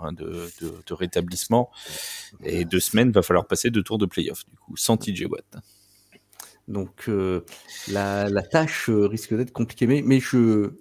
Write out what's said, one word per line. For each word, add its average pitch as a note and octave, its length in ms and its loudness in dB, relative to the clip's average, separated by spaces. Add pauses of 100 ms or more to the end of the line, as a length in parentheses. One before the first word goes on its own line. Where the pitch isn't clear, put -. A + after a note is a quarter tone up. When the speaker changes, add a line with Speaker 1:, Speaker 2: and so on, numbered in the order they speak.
Speaker 1:
hein, E2 120 -8
de, E2+ 340 -10 (140)
de, E2 120 -8 (140)
de F2 80 -10
rétablissement. F2+ 800 0 (720)
Et F2 200 -2
deux F2 140 2
semaines, A2+ 320 4
va G#2 120 6
falloir F2 260 4
passer B2 220 0
deux A2 120 0
tours A2 160 -2
de G#2 80 2
play-off, - 420 -4
du - 80 -20
coup, - 200 -18
sans A2+ 200 2
T A2 160 -4
J F2 140 -4
Watt. - 300 -10 (1120)
Speaker 2:
Donc, G2+ 400 -10
euh, F#2+ 320 0 (480)
la, G2+ 400 0
la G2+ 140 0
tâche, - 460 0
euh, G#2 200 4
risque A2 260 -6
d'être B2 180 -2
compliquée, A#2+ 360 -2
mais, C#3+ 140 4
mais C3 180 6
je, A2+ 600 4